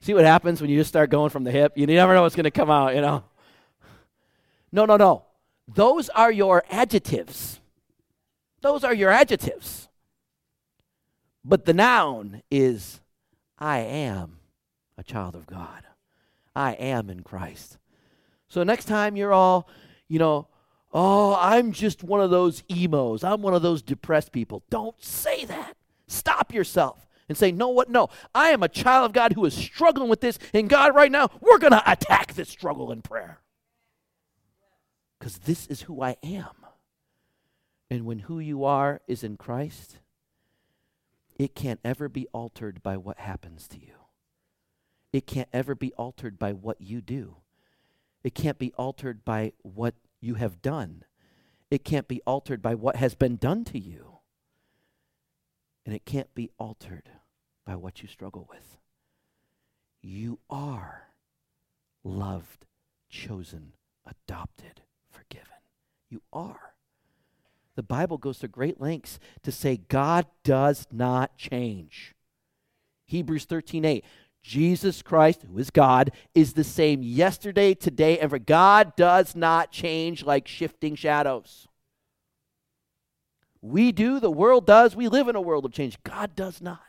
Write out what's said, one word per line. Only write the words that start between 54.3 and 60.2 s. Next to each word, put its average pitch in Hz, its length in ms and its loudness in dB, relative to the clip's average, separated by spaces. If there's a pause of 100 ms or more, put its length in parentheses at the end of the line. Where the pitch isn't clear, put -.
And 107 100 -12
it - 100 -16
can't - 300 -10
be 117 240 -12
altered 107 580 -18 (520)
by 95 60 -12
what 90 260 -18
you 104 60 -20
struggle - 420 -20
with. - 300 -20 (1200)
You 104 380 -16 (100)